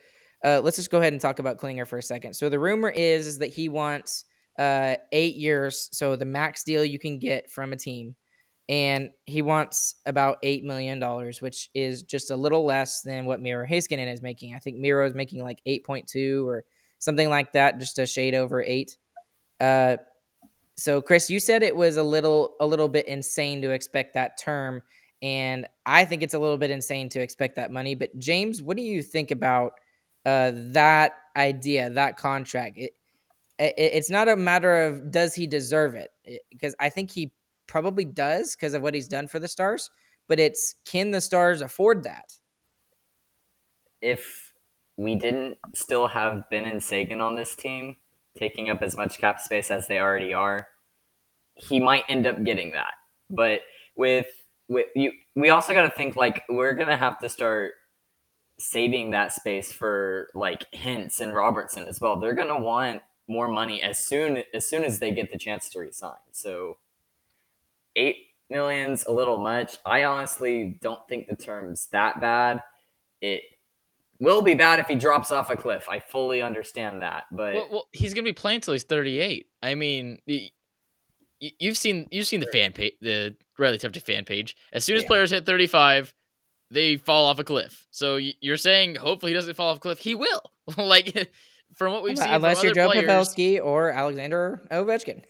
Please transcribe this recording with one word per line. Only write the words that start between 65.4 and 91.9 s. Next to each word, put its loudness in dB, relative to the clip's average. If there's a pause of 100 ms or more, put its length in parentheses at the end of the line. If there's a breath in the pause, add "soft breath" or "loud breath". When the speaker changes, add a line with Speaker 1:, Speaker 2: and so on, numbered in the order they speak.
Speaker 2:
to -12
resign. -12 (140)
So -10 (1160)
eight 2 (340)
million's -2
a -2
little 2
much. -4 (100)
I 2
honestly -2
don't -6
think -8
the -8
term's -10
that 2
bad. 2 (580 soft breath)
It -4 (760)
will 4
be 6
bad 6
if 0
he -2
drops 2
off -2
a -2
cliff. -6
I -6
fully -2
understand -6
that, -6
but -4
Speaker 3:
Well, -4
well, -6
he's -4
gonna -4
be -2
playing -4
till -4
he's -2
thirty-eight. -2 (140)
I -2
mean, -4
y-, -4 (880)
y-, -12
you've -2
seen, -2
you've -4
seen -2
the -4
Speaker 2:
Sure. -8
Speaker 3:
fan 2
pa-, -6
the -4 (220)
Riley 2
Tufte -8
fan -4
page. -6 (160 soft breath)
As -4
soon 2
as 2
Speaker 1:
Yeah. -4
Speaker 3:
players 4
hit -2
thirty-five, 4 (560)
they 2
fall 4
off 2
a -6
cliff. -4
So -2
y-, -6
you're -2
saying 4
hopefully -2
he 0
doesn't -4
fall 0
off -2
a -20
cliff. -6
He -4
will. -2 (140)
<laughs> -12
Like, 6 (460 soft breath)
from -2